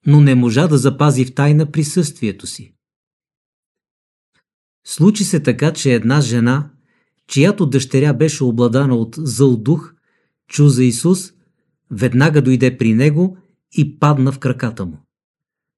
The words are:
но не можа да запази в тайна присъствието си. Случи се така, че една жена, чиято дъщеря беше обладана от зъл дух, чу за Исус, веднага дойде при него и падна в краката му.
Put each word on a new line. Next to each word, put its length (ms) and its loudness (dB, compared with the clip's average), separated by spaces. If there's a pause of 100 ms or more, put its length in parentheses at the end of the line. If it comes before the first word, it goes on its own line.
но 160 6
не 140 6
можа 320 2
да 100 2
запази 480 2
в 100 -14
тайна 360 0
присъствието 760 -4
си. 280 -18 (2000)
Случи 380 2
се 160 -2
така, 340 -2
че 200 -2
една 280 0
жена, 500 -2 (560)
чиято 380 0
дъщеря 480 0
беше 300 -2
обладана 520 0
от 220 -6
зъл 400 0
дух, 360 -4 (540)
чу 200 2
за 160 2
Исус, 500 -2 (580)
веднага 500 0
дойде 360 0
при 160 0
него 440 0 (340)
и 280 -2
падна 320 2
в 80 -14
краката 460 -6
му. 120 -14 (800)